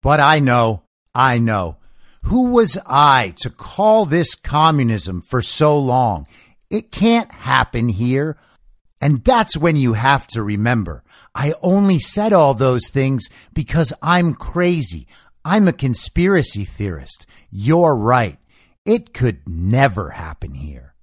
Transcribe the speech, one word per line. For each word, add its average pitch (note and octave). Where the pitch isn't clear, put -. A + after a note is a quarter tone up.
But D3
I D3+
know, A#2+
I B2
know. G#2+
Who B3
was A#3
I C3
to B2
call G#3+
this D#3+
communism B2
for B2
so D3+
long? B2
It G#3+
can't A#3
happen B2
here. B2+
And C#3
that's A#3+
when D#3
you B2
have C3
to A2+
remember, G#2
I C#3+
only F#3+
said G#3+
all D3
those B2+
things C3+
because D#3+
I'm E3+
crazy. E3
I'm G3
a D#3
conspiracy C#3
theorist. -
You're D3
right. A2+
It -
could A#2+
never F#2
happen D#2+
here. C2+